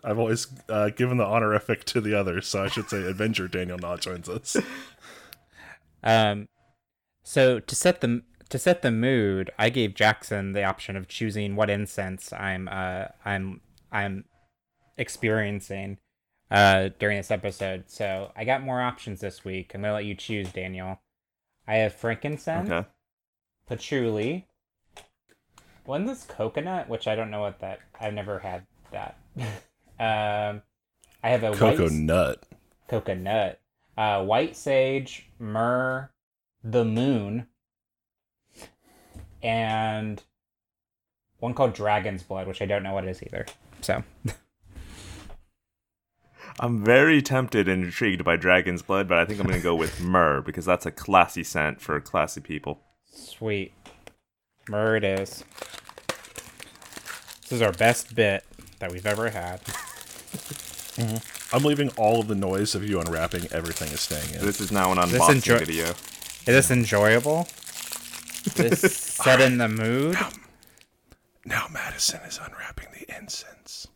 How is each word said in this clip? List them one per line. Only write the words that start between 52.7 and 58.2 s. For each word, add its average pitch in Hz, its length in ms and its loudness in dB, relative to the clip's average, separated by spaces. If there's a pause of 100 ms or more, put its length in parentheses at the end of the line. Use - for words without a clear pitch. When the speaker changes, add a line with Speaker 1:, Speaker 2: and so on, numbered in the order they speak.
Speaker 2:
Sweet. - 680 -8 (960)
Myrrh 110 280 2
it 104 60 0
is. 98 400 -2 (2000)
This - 100 -12
is 120 80 0
our 107 100 4
best 113 440 2
bit 101 280 2 (360)